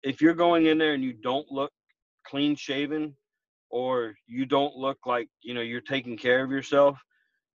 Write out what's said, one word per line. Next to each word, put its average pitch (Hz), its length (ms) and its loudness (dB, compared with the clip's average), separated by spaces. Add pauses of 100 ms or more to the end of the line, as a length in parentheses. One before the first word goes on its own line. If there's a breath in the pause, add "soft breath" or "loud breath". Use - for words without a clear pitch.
if 135 160 -6
you're 165 140 6
going 170 320 4
in 156 120 4
there 156 160 2
and 135 80 -4
you 127 100 -4
don't 127 380 -6
look 139 220 -6 (520)
clean 147 300 0
shaven, 143 640 -6 (560)
or 123 440 -2 (100)
you 123 180 -6
don't 139 300 0
look 135 320 -6
like, 120 220 -2 (140)
you 123 120 -10
know, 120 60 -4
you're 117 200 -6
taking 123 360 -6
care 123 260 2
of 131 80 -6
yourself, 139 500 2 (580)